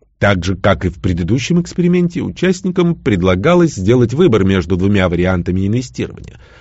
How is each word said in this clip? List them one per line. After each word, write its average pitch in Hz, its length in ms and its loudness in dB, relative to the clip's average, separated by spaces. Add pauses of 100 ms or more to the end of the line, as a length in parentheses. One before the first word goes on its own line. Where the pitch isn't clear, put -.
(200)
Так 98 260 0
же, 95 100 -2
как 95 300 0
и 90 40 -2
в - 100 -8
предыдущем 98 640 -2
эксперименте, 175 600 -2
участникам 175 720 -2
предлагалось 101 800 2
сделать 113 400 2
выбор 131 300 2
между 95 320 0
двумя 95 340 2
вариантами 90 560 -2
инвестирования: - 720 -8 (220)